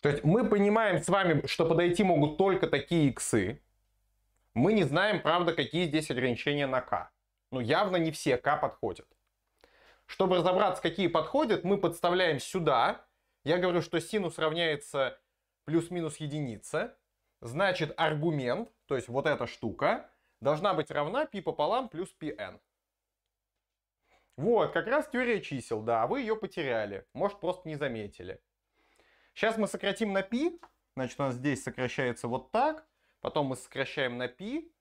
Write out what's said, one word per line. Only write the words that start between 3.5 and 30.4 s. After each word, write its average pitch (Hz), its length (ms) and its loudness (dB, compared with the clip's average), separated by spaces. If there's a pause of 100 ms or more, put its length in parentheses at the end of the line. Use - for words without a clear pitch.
Мы 151 200 4
не 208 100 6
знаем, 180 380 2
правда, 170 320 2
какие 160 340 0
здесь 151 240 0
ограничения 135 560 0
на 127 140 0
к. - 300 -6 (400)
Ну, 131 80 -4
явно 180 380 2
не 160 140 0
все 139 260 0
к 143 200 0
подходят. - 500 -6 (960)
Чтобы 185 320 2
разобраться, 185 440 2
какие 180 260 0
подходят, 185 560 0
мы 196 140 2
подставляем 175 600 0
сюда. 151 680 0 (380)
Я 156 140 2
говорю, 180 240 2
что - 180 -2
синус 175 380 -4
равняется 156 840 -2 (460)
плюс-минус 165 520 -2
единице. 147 760 -6 (460)
Значит, 160 580 -2
аргумент, 156 720 0 (180)
то 139 80 -2
есть 123 120 -4
вот 131 180 -2
эта 131 220 0
штука, 151 640 -4 (320)
должна 156 320 0
быть 156 180 -2
равна 160 340 -2
пи 196 160 -10
пополам 190 480 -2
плюс 190 200 -8
пи - 280 -8
н. 92 220 -12 (1800)
Вот, 190 380 2
как 175 140 -2
раз 277 200 0
теория 240 340 -2
чисел, 113 420 -6
да, 113 200 2
а 123 40 0
вы 254 140 -2
ее 220 140 -2
потеряли. 120 760 -4
Может, 190 260 -2
просто 175 280 -6
не 156 80 -8
заметили. 110 680 -8 (960)
Щас 220 220 0
мы 208 100 0
сократим 202 440 -2
на 190 120 0
пи. 294 360 -2 (360)